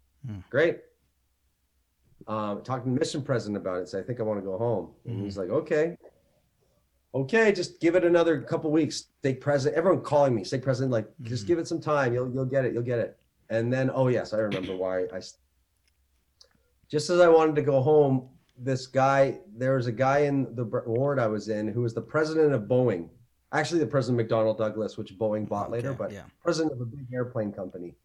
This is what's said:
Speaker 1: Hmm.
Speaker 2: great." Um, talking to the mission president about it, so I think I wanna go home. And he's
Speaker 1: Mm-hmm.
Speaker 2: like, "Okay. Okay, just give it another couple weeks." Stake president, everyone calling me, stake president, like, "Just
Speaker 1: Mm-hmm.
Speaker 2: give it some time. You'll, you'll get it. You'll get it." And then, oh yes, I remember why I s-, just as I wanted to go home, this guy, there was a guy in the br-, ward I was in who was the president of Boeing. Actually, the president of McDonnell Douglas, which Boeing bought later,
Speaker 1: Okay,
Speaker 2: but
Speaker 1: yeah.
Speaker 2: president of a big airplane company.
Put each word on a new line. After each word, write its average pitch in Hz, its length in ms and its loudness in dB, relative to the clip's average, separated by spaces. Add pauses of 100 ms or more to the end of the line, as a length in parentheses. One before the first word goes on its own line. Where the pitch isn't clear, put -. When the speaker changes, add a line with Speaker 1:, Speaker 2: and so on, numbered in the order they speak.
(260)
Speaker 1:
Hmm. 104 120 -10 (120)
Speaker 2:
great." 156 300 2 (1500)
Um, 107 360 -6
talking 123 240 -6
to 127 80 0
the 131 60 0
mission 156 220 -4
president 104 360 -2
about 90 240 -4
it, 90 60 -10
so 98 100 -8
I 95 40 -6
think 120 180 -8
I - 20 -4
wanna 107 200 -4
go 95 160 -6
home. 107 320 -4 (140)
And 117 200 -8
he's 98 120 -8
Speaker 1:
Mm-hmm. 92 160 -6
Speaker 2:
like, 156 100 0
"Okay. 160 340 -2 (1200)
Okay, 208 380 4
just 175 280 -6
give 165 140 4
it 180 100 4
another 165 360 4
couple 156 300 -4
weeks." 151 360 0 (120)
Stake 131 220 -2
president, 143 360 0
everyone 165 260 2
calling 143 320 4
me, 98 100 -2
stake 127 180 -4
president, 131 300 0
like, 107 160 -2 (140)
"Just 117 200 -6
Speaker 1:
Mm-hmm. 98 60 -6
Speaker 2:
give 170 100 4
it 165 100 -6
some 165 120 -4
time. 143 340 0
You'll, 127 180 -2
you'll 131 120 -2
get 131 200 0
it. 117 80 0
You'll 120 100 -2
get 120 160 -2
it." - 200 -4 (320)
And 117 220 0
then, 131 220 2
oh 131 140 2
yes, 107 260 0
I 107 40 0
remember 95 380 -2
why 92 360 -2
I - 60 -12
s-, - 200 -16 (1500)
just 151 220 -2
as 175 100 6
I 175 80 10
wanted 160 280 8
to 147 60 2
go 135 180 2
home, 139 480 4 (300)
this 127 300 -4
guy, 135 500 4 (180)
there 131 200 0
was 120 100 -2
a 123 60 -2
guy 131 280 2
in 139 360 0
the 123 80 -4
br-, 113 220 -4
ward 135 340 0
I 113 80 2
was 107 200 -4
in 107 200 -2
who 113 140 -2
was 117 120 -2
the 117 60 -4
president 156 540 2
of 110 80 -2
Boeing. 104 460 0 (440)
Actually, 160 280 0
the 147 60 2
president 127 340 0
of 110 60 -2
McDonnell 110 320 0
Douglas, 107 380 -4
which 101 200 -12
Boeing 107 320 -2
bought 101 220 -4
later, 120 200 -4
Speaker 1:
Okay, 123 80 -8
Speaker 2:
but 98 120 -6
Speaker 1:
yeah. 101 140 -14 (180)
Speaker 2:
president 160 300 0
of 123 80 -10
a 120 60 -6
big 127 260 -12
airplane 120 400 -4
company. 90 420 -12 (100)